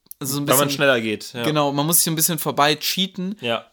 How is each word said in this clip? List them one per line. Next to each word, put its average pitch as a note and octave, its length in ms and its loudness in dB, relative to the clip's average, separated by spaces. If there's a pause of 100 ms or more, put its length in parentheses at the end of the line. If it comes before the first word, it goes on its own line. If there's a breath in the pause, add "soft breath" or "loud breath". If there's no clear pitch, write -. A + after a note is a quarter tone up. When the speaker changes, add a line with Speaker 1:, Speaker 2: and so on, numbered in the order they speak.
(220)
Speaker 1:
also C#3 140 -6
so D3 60 -2
ein C#3+ 60 -4
Speaker 2:
Weil C3 80 6
man C#3+ 120 6
Speaker 1:
bisschen C#3 100 -4
Speaker 2:
schneller C3+ 240 4
geht, G#2+ 320 -4
ja. A#2+ 100 -6
Speaker 1:
Genau, D3 300 0
man C#3+ 120 0
muss E3 120 2
sich - 80 2
so E3+ 60 0
ein D#3+ 40 -2
bisschen D#3 240 0
vorbei D3 360 2
cheaten. F#3 680 -6
Speaker 2:
Ja. A#2 320 -4